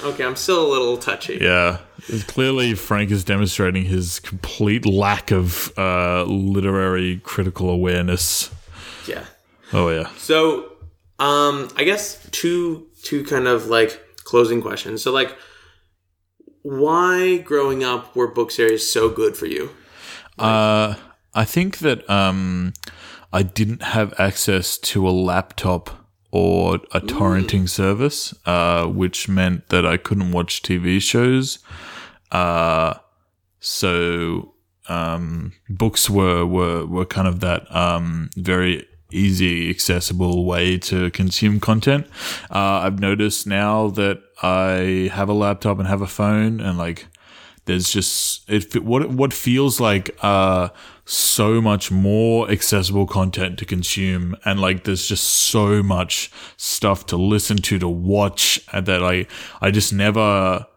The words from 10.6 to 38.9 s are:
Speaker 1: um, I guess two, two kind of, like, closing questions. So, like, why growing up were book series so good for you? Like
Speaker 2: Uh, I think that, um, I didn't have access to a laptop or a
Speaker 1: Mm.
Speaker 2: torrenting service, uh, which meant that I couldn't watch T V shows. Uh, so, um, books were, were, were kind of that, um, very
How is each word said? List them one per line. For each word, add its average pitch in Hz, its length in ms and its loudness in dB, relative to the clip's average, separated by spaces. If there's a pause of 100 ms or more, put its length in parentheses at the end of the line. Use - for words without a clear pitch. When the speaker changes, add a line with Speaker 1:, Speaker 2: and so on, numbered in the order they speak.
Speaker 1:
um, 143 560 2
I 139 80 -2
guess 202 480 -4
two, 170 560 -4 (160)
two 143 220 -4
kind 131 220 0
of, 113 200 0
like, 113 320 2 (240)
closing 117 380 2
questions. 98 400 -8
So, 131 100 -2
like, 131 240 0 (1300)
why 175 760 2
growing 139 460 0
up 123 320 -4
were 123 120 2
book 117 240 -2
series 113 400 2
so 113 180 4
good 110 280 0
for - 80 -6
you? 73 240 -6 (680)
Like 110 100 0
Speaker 2:
Uh, 107 480 4 (380)
I 107 120 2
think 185 340 -2
that, 147 300 0
um, 92 640 0 (580)
I 95 120 2
didn't 107 400 -2
have 107 360 -2
access 95 580 0
to 95 300 0
a 92 40 4
laptop 92 760 0 (420)
or 90 440 2 (160)
a 92 100 0
Speaker 1:
Mm. 104 60 -10
Speaker 2:
torrenting 95 600 0
service, 101 640 -2 (120)
uh, 87 400 2
which 92 440 -2
meant 92 400 0
that 90 160 2
I 85 120 2
couldn't 95 340 -2
watch 87 300 -2
T 92 160 -2
V 90 220 2
shows. 127 600 2 (720)
Uh, 82 640 2 (640)
so, 87 920 -2 (340)
um, 82 640 -6 (160)
books 107 400 0
were, 90 360 4
were, 85 400 0
were 90 200 -2
kind 95 220 0
of 87 120 0
that, 87 360 -2
um, 85 600 -2
very 90 500 0 (260)